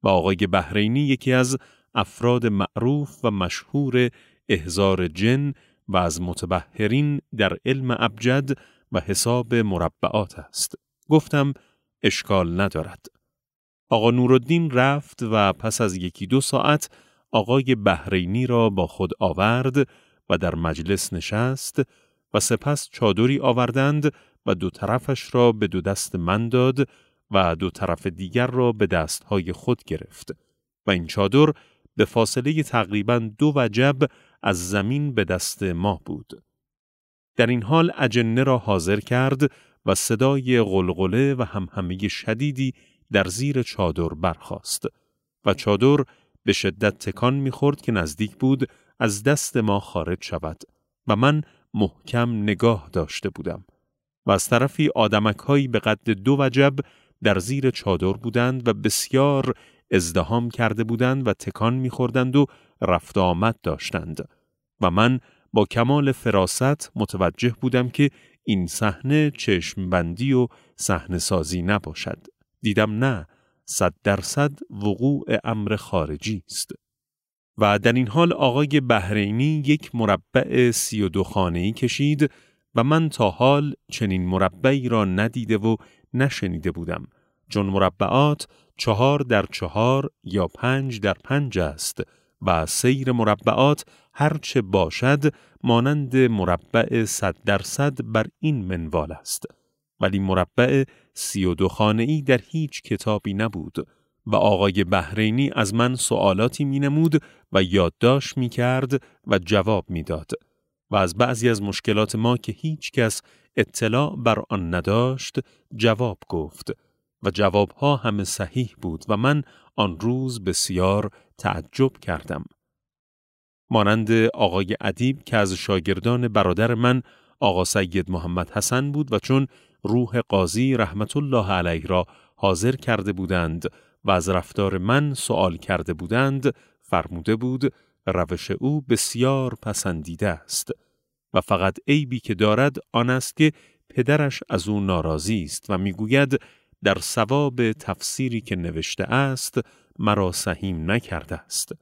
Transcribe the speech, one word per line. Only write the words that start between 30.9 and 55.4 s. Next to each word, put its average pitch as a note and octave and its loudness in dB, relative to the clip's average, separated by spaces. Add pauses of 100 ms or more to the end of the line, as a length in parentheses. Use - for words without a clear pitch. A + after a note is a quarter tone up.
این F2 0
چادر B2+ 2 (440)
به G#2+ 4
فاصلهٔ B2+ -2
تقریباً A2 0
دو D3 4
وجب B2+ 2 (460)
از F2+ -2
زمین B2 0
به G#2+ 2
دست F2+ -4
ما F2+ -2
بود. - -14 (920)
در A#2 4
این A#2+ 0
حال E3 2
اجنه A#2+ 2
را C3 2
حاضر G2 0
کرد C3 0 (360)
و G2 2
صدای B2+ 2
غلغله F#2+ 2
و B2 -4
همهمهٔ F#2+ -6
شدیدی C3 -4 (380)
در G2 4
زیر B2 -2
چادر F2 -2
برخاست - -6 (580)
و G2+ 2
چادر B2+ 2 (400)
به - 2
شدت G2 0
تکان B2 -2
می‌خورد C#3 -2
که - -4
نزدیک E2 -2
بود C3 0 (300)
از G#2 -2
دست C#3 0
ما G#2 2
خارج F2 -6
شود D#2 -8 (440)
و G#2+ 2
من D3 2 (320)
محکم A2+ -2
نگاه G#2 2
داشته F2+ -4
بودم E2+ -10 (600)
و - 2
از G2 4
طرفی C3+ 2
آدمک‌هایی A2 2